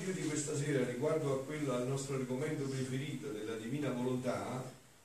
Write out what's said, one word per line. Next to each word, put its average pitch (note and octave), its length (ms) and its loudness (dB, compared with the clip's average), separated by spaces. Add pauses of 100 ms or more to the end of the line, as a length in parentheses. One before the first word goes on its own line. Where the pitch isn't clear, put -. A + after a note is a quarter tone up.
Dio F#3 80 2
di D3+ 100 -2
questa D3 320 0
sera C#3 300 4
riguardo C#3 480 2
a C3 120 0
quello, D3 280 0
al B2 140 2
nostro C3+ 280 0
argomento C3+ 500 0
preferito C3 680 -2
della - 260 -4
divina C3 340 0
volontà B2 840 0 (320)